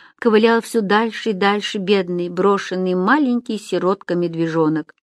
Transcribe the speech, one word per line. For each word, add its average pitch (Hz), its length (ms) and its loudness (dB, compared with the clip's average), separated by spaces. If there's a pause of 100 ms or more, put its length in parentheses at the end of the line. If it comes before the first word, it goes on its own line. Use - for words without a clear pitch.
(200)
ковылял 226 420 4
всё 226 200 -2
дальше 214 500 0
и - 20 0
дальше 202 440 -2
бедный, 180 520 0
брошенный 185 680 0
маленький 240 600 0
сиротка-медвежонок. 165 1500 -2